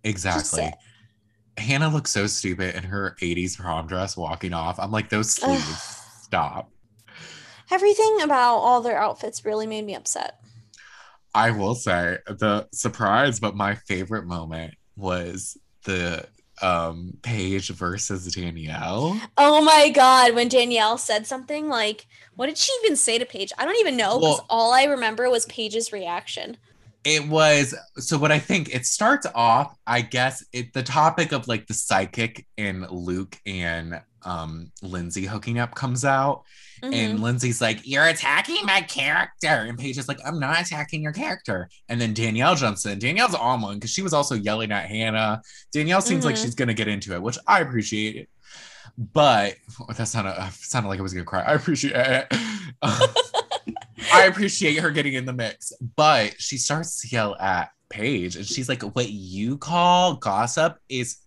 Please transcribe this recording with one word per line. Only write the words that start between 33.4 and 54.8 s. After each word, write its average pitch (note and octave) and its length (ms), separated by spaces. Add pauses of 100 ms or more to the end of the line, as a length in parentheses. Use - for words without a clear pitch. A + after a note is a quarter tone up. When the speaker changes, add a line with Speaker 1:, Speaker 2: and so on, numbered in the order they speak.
Speaker 1:
and, E2+ 560 (200)
um, E2 480 (120)
Lindsay F2+ 420
hooking A2+ 340
up A#2+ 160
comes B2 300
out. C3+ 380 (400)
And C4 100 (240)
Speaker 2:
Mm-hmm. G#2+ 60
Speaker 1:
Lindsay's A#2+ 380
like, A2 260
"You're C#3 200
attacking E3 580
my G3 160
character." D3+ 680
And A#2 300
Paige C3 200
is C3 100
like, C#3+ 160
"I'm D#3 160
not D3+ 220
attacking D#3 400
your D3+ 100
character." D#3+ 560 (220)
And A#2+ 100
then A2 140
Danielle A#2 420
jumps A2+ 300
in. G2+ 120
Danielle's F3+ 360
on A#2+ 260
one G2+ 180
'cause A2+ 120
she - 100
was F#3 140
also C#3+ 200
yelling G#2+ 380
at F#2+ 160
Hannah. A2 540 (300)
Danielle D#3+ 280
seems E3+ 240
like C#3+ 120
Speaker 2:
Mm-hmm. - 60
Speaker 1:
she's A#2+ 120
gonna A#2+ 180
get G#2 160
into G2+ 260
it, F2 80
which A2+ 140 (100)
I G3 140
appreciate. A2 680 (680)
But, A#2 600 (240)
oh, - 120
that A2+ 160
sounded, F#2+ 320
uh, F#2+ 120
sounded - 360
like F#2+ 100
I G2 40
was F#2 100
gonna F2 140
cry. F#2+ 160
I C#3+ 100
appreciate C#3+ 440
it. C3 300 (560)
<laughs> - 0 (1300)
I - 120
appreciate F#3 540
her D#3+ 120